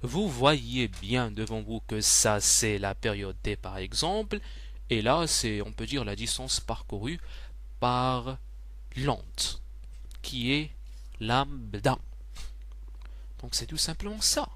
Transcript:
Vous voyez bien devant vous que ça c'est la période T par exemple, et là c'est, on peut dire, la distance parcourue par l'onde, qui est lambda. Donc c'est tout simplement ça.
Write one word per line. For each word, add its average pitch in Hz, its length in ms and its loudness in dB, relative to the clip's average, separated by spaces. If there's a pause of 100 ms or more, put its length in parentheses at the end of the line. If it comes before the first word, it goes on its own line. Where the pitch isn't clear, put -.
Vous 156 260 0
voyez 127 600 4
bien 110 420 0
devant 110 320 -2
vous 110 180 -4
que 107 200 -2
ça 107 400 6
c'est 107 380 4
la 98 160 0
période 101 480 -2
T 104 140 0
par 95 220 -6
exemple, 190 600 0 (480)
et 113 140 4
là 147 240 6
c'est, 107 360 2
on 107 100 -6
peut 113 140 -6
dire, 127 180 0
la 101 120 -2
distance 117 420 -2
parcourue 113 600 -4 (580)
par 123 600 2 (580)
l'onde, - 640 0 (600)
qui 123 300 0
est 151 180 2 (500)
lambda. 117 800 4 (1400)
Donc 123 140 -8
c'est 117 120 0
tout 156 100 -6
simplement 202 440 -2
ça. - 360 2